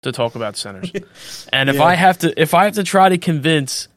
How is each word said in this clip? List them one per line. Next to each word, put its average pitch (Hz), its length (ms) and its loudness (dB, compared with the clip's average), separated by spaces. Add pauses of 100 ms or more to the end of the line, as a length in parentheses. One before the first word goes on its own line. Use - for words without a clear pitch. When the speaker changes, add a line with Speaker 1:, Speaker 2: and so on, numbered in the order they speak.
Speaker 1:
to 131 80 -6
talk 117 240 -4
about 110 200 -8
centers. 101 360 -12 (300)
Speaker 2:
<laughs> - 300 -14
Speaker 1:
And 135 180 0
if 139 80 0
Speaker 2:
Yeah. 143 60 2
Speaker 1:
I 180 120 4
have 185 240 4
to, - 200 -2
if 156 140 2
I 180 120 4
have 208 100 -2
to 208 80 -2
try 190 260 4
to 185 80 2
convince 156 800 -2